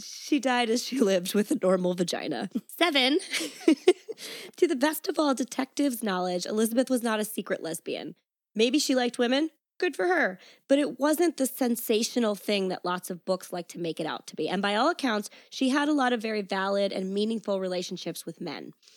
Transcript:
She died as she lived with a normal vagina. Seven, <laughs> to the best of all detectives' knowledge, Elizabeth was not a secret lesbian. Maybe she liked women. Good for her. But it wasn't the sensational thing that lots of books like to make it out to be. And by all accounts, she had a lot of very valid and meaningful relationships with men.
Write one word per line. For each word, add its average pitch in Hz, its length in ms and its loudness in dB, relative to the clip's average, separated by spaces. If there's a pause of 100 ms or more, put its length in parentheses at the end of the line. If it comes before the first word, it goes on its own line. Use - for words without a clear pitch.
She - 380 -2
died 247 300 2
as 233 120 2
she - 180 -6
lived 190 340 2
with 208 180 2
a 277 100 0
normal 185 320 2
vagina. 175 560 -2 (160)
Seven, 285 520 2 (600)
<laughs> - 760 -2
to 359 100 4
the 311 80 0
best 294 340 0
of 311 120 -2
all 294 140 4
detectives' 269 680 -2
knowledge, 180 420 0
Elizabeth 226 460 2
was 247 140 2
not 220 160 0
a 214 40 0
secret - 380 -4
lesbian. 160 540 -6 (400)
Maybe 240 240 4
she 262 160 2
liked 247 220 0
women. 262 320 2 (280)
Good 359 160 0
for 370 140 -2
her. 247 320 2 (280)
But 277 120 6
it 262 180 -2
wasn't 311 380 2
the 269 100 0
sensational 233 880 0
thing 196 340 0
that - 160 -4
lots 180 260 -4
of 175 140 -10
books 185 280 -4
like 175 160 -8
to - 100 -14
make 165 220 -4
it 160 60 -2
out 131 220 -8
to - 80 -16
be. 156 120 -2
And 180 120 0
by 202 140 0
all 254 160 4
accounts, 226 400 -2 (200)
she 262 180 0
had 294 200 2
a 311 60 2
lot 254 180 2
of 233 80 0
very 214 220 -4
valid 196 500 0
and 190 220 -2
meaningful 208 460 0
relationships 180 680 -6
with 170 140 -12
men. 127 320 -8 (240)